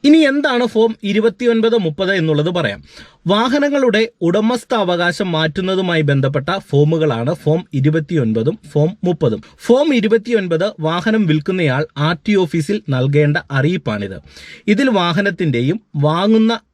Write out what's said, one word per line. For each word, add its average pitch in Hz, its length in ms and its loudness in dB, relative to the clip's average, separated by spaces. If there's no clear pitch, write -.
ഇനി 294 140 6
എന്താണ് 269 380 0
ഫോം 226 260 0
ഇരുപത്തിയൊൻപത് 226 720 0
മുപ്പത് 180 340 -2
എന്നുള്ളത് 160 380 0
പറയാം. 127 300 -4
വാഹനങ്ങളുടെ 247 760 2
ഉടമസ്ഥാവകാശം 185 1080 0
മാറ്റുന്നതുമായി 170 720 -2
ബന്ധപ്പെട്ട 139 460 0
ഫോമുകളാണ് 147 640 0
ഫോം 160 260 -2
ഇരുപത്തിയൊൻപതും 147 840 0
ഫോം 151 200 0
മുപ്പതും. 156 380 0
ഫോം 277 360 2
ഇരുപത്തിയൊൻപത് 208 720 0
വാഹനം 175 460 0
വിൽക്കുന്നയാൾ 151 580 0
ആർ 160 240 0
ടി 214 140 0
ഓഫീസിൽ 180 420 -2
നൽകേണ്ട 143 500 0
അറിയിപ്പാണിത്. 131 680 -4
ഇതിൽ 233 240 2
വാഹനത്തിൻ്റെയും 175 880 0
വാങ്ങുന്ന 220 440 2